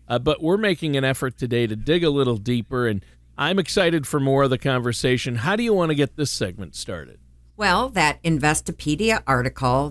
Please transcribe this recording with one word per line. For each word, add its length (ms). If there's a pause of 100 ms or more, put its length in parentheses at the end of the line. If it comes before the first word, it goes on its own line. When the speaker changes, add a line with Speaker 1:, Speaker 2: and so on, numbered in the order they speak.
Speaker 1:
uh, 120
but 200
we're 160
making 400
an 60
effort 340
today 300
to 80
dig 300
a 60
little 260
deeper, 500
and 180 (320)
I'm 220
excited 480
for 140
more 240
of 60
the 80
conversation. 760
How 200
do 80
you 100
want 160
to 60
get 200
this 140
segment 460
started? 420 (380)
Speaker 2:
Well, 340
that 320
Investopedia 1040
article 640